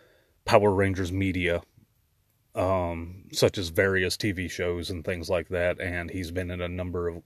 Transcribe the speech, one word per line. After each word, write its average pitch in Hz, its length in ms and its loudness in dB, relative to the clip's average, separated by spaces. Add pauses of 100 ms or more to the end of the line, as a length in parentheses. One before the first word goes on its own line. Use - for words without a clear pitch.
(440)
Power 104 300 6
Rangers 95 400 2
media, 90 480 0 (920)
um, 90 760 -2
such - 260 2
as 87 120 -4
various 95 480 2
T 104 160 -2
V 85 160 -6
shows 87 400 -4
and 85 160 -8
things 87 240 -4
like 87 180 0
that, 87 320 0
and 87 320 -4
he's 90 200 -6
been 90 200 -4
in 90 80 -6
a 87 80 -4
number 87 400 -4
of 85 180 -6